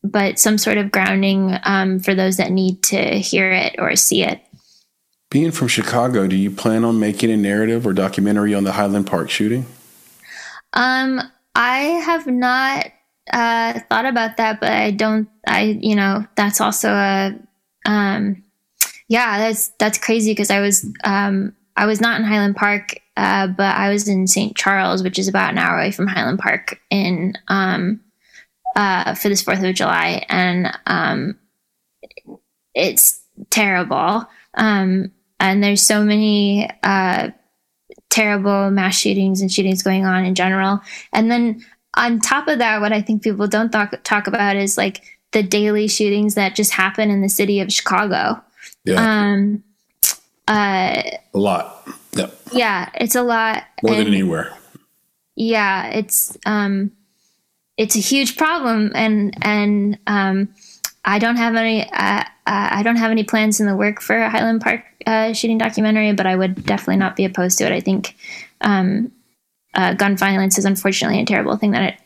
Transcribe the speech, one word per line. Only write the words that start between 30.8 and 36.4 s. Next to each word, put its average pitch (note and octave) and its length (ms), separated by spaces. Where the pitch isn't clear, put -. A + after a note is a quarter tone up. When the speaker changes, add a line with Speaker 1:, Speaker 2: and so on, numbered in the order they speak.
Speaker 1:
um, D#3+ 500
it's - 480
terrible. F#3 800
Um, F#3+ 560
and F#3+ 240
there's G3+ 180
so G#3+ 220
many, G#3 680